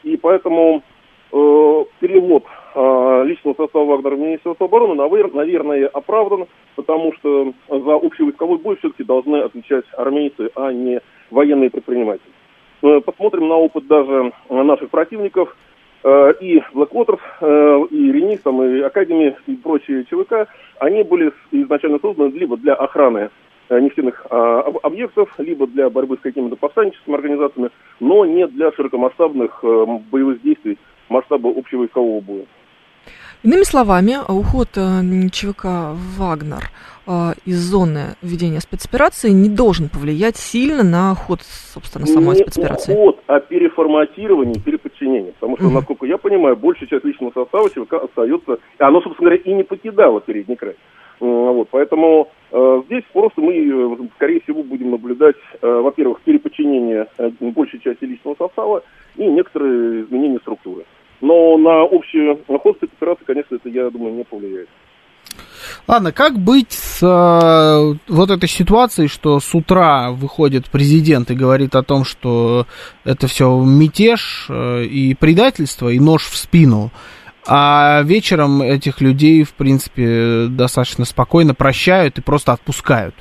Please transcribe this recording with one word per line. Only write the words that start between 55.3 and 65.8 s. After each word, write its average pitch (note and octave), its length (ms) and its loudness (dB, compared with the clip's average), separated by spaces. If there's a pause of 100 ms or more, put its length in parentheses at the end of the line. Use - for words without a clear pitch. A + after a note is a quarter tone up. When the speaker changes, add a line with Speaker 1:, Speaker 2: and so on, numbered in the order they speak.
Speaker 1:
э, A#2+ 200 0
во-первых, C#4+ 400 -2
переподчинение, B2+ 840 -2 (100)
э, A#2 220 -4
большей B2 400 -4
части C3 260 -6
личного C3 300 -10
состава G3 480 -4 (320)
и G#3 100 -6
некоторые C3 760 -2
изменения B2+ 360 -4
структуры. F#2 440 -14 (380)
Но E3 360 6
на D#3+ 260 6
общий D#3 540 0 (100)
ход G3 340 0
этой D#3+ 120 -8
операции, E3+ 320 -6
конечно, C3 300 -6
это, A#2+ 140 -12
я B2 200 -4
думаю, A#2 240 -10
не A#2+ 100 -10
повлияет. G2 460 -14 (1200)